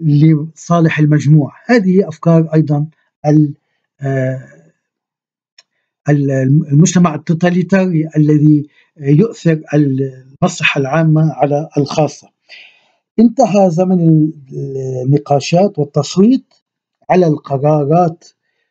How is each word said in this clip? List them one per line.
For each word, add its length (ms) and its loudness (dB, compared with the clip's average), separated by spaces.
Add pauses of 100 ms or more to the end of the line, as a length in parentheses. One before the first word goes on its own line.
لصالح 1000 0
المجموع. 540 2 (140)
هذه 420 0
أفكار 460 0
أيضًا 320 -2 (400)
ال-، 280 2 (460)
آه، 480 -6 (1600)
ال-، 220 0 (400)
المجتمع 440 2
التوتاليتاري 1040 -2
الذي 500 2 (340)
يؤثر 640 0 (120)
المصلحة 1080 -4
العامة 520 0
على 360 -4 (100)
الخاصة. 500 -4 (880)
انتهى 520 2
زمن 380 0
ال-، 240 2 (760)
النقاشات 720 0
والتصويت 760 -2 (560)
على 160 2
القرارات 960 -2 (460)